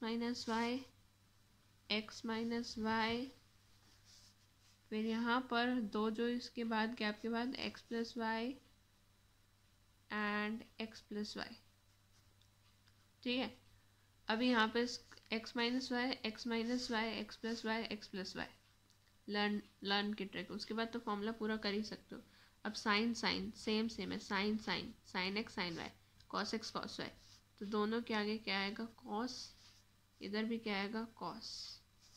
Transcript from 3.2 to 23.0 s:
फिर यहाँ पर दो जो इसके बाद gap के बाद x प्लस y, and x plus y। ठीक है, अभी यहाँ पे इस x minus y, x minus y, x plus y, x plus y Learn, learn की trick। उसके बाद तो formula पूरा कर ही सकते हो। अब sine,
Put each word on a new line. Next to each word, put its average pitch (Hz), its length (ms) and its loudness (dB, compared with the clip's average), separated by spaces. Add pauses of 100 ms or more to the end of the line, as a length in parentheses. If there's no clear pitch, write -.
फिर 214 160 0
यहाँ 233 340 4
पर 247 400 4 (120)
दो 214 180 4
जो 233 180 2
इसके 240 360 -2
बाद 226 300 2
gap 214 280 0
के 226 60 -2
बाद 233 280 0 (120)
x - 120 -8
प्लस 233 380 -2
y, 226 340 0 (1600)
and 208 540 0 (160)
x 226 280 -6
plus 214 280 -4
y। - 140 -4 (1700)
ठीक 247 160 2
है, 247 120 0 (800)
अभी 226 200 4
यहाँ 220 200 8
पे 233 140 4
इस 247 160 0 (340)
x 220 240 -2
minus 247 360 2
y, 247 140 2 (200)
x 220 200 -4
minus 240 440 0
y, 226 140 2 (200)
x - 200 -12
plus 226 200 -2
y, 220 140 2 (140)
x 214 220 -8
plus 190 220 -4
y - 120 -4 (800)
Learn, 208 320 2 (220)
learn 202 300 2
की 196 120 -4
trick। 180 260 -6
उसके 214 240 -4
बाद 226 140 0
तो 233 100 -6
formula 208 340 0
पूरा 220 240 0
कर 208 180 0
ही 214 80 2
सकते - 320 -8
हो। 233 60 -10 (440)
अब 214 100 -4
sine, 220 400 4